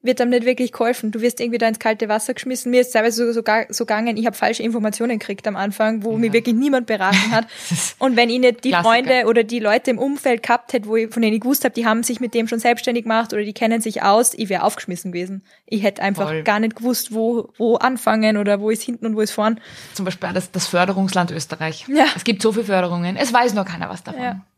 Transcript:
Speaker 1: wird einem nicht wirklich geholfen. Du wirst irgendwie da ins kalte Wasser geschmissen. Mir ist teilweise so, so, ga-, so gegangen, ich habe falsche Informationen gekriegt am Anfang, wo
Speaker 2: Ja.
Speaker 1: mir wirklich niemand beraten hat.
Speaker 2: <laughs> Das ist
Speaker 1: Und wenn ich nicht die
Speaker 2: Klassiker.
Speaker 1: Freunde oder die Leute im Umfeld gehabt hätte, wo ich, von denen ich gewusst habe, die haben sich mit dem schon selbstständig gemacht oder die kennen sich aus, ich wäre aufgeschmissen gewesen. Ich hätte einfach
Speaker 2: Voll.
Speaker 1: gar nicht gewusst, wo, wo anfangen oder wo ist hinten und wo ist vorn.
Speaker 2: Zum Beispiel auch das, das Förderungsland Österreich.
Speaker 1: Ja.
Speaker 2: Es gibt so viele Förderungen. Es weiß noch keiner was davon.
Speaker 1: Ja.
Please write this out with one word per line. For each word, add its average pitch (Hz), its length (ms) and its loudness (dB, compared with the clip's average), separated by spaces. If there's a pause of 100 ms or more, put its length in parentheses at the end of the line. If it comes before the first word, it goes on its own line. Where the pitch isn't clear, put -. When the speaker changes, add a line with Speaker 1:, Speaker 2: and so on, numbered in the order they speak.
Speaker 1:
wird 247 180 2
einem 240 80 2
nicht 240 160 2
wirklich 247 260 0
geholfen. 233 400 -2
Du 214 100 -4
wirst 240 200 0
irgendwie 240 160 -2
da 226 100 2
ins 220 120 -2
kalte 220 280 -2
Wasser 220 280 -2
geschmissen. 254 340 -6
Mir 247 120 6
ist 247 100 0
teilweise 233 340 2
so, 233 80 0
so, 226 100 -2
ga-, 220 260 2
so - 160 -4
gegangen, 220 300 0
ich 226 120 -2
habe 220 80 -2
falsche 226 260 0
Informationen 226 580 -2
gekriegt - 280 -8
am 202 80 -4
Anfang, 208 480 -2
wo 226 80 -2
Speaker 2:
Ja. 220 80 -2
Speaker 1:
mir 226 140 2
wirklich 233 220 2
niemand 262 300 2
beraten 196 460 2
hat. 226 160 2 (100)
Speaker 2:
<laughs> - 120 -12
Das - 100 0
ist - 200 -6
Speaker 1:
Und 254 160 2
wenn 240 140 4
ich 247 100 0
nicht 247 240 4
die 254 60 0
Speaker 2:
Klassiker. 180 240 4
Speaker 1:
Freunde 254 320 4
oder 226 180 4
die 233 160 -2
Leute 220 320 2
im 226 60 0
Umfeld 269 460 0
gehabt 240 300 0
hätte, 214 140 -2
wo 220 100 -2
ich, 226 140 0
von 233 120 -2
denen 214 100 4
ich 220 80 0
gewusst 262 240 0
habe, 240 80 2
die 233 140 -2
haben 226 160 2
sich 226 160 -4
mit 247 160 -4
dem 226 120 0
schon 233 120 -2
selbstständig 240 460 0
gemacht 226 280 0
oder 208 100 -2
die 208 100 -6
kennen 226 280 0
sich 214 220 -4
aus, 214 320 4
ich 202 140 -4
wäre 180 140 -2
aufgeschmissen 185 480 -4
gewesen. 185 300 -8 (240)
Ich 214 180 -2
hätte 202 200 0
einfach 196 240 -2
Speaker 2:
Voll. 156 160 -4
Speaker 1:
gar 208 160 2
nicht 220 160 -2
gewusst, 233 380 -4
wo, 226 440 -2
wo 233 200 2
anfangen 220 600 2
oder 202 240 2
wo 214 80 0
ist 220 140 -2
hinten 233 240 -8
und 220 80 -2
wo 214 60 0
ist 214 100 -2
vorn. 220 280 0 (360)
Speaker 2:
Zum 190 100 -4
Beispiel 185 240 -6
auch 180 40 -8
das, 185 180 -4
das - 160 -4
Förderungsland 185 640 2
Österreich. 160 560 -8
Speaker 1:
Ja. 302 180 4 (100)
Speaker 2:
Es - 80 -10
gibt 208 200 0
so 220 80 4
viele 208 140 -2
Förderungen. 180 520 0
Es 247 160 -2
weiß 240 220 2
noch 196 100 0
keiner 175 240 -8
was - 140 -12
davon. 269 180 -10
Speaker 1:
Ja. 196 200 -8 (160)